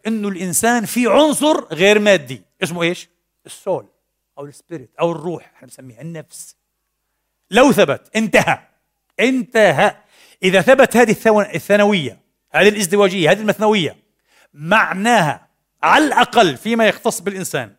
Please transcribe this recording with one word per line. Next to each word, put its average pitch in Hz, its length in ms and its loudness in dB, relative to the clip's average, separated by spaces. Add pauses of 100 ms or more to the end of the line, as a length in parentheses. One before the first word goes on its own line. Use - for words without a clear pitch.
إنه 214 200 -6
الإنسان 196 580 -4
في 240 220 -2
عنصر 294 580 0
غير 196 340 2
مادي، 160 420 0 (220)
اسمه 170 200 -6
إيش؟ 170 260 -6 (360)
السول 147 420 -10 (500)
أو 143 80 -16
السبيريت 143 540 -20
أو 170 120 -2
الروح، 160 440 -12
إحنا 131 120 -20
بنسميها 123 340 -20
النفس. 160 540 -18 (960)
لو 254 200 4
ثبت، 151 440 0
انتهى، 214 440 0 (600)
انتهى. 208 760 0 (480)
إذا 185 180 2
ثبت 254 360 4
هذه 233 140 4
الثو-، 208 440 0
الثانوية، 202 640 0 (320)
هذه 180 180 4
الازدواجية، 196 600 0
هذه 202 80 0
المثنوية، 208 580 -2 (560)
معناها 180 920 -2 (360)
على 226 220 4
الأقل 220 520 0
فيما 226 300 -2
يختص - 340 -4
بالإنسان، 170 580 -8